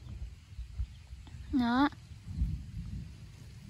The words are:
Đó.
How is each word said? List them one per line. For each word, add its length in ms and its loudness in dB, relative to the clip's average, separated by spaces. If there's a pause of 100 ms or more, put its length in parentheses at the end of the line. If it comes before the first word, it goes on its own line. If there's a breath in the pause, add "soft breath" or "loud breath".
(1500)
Đó. 380 8 (1800)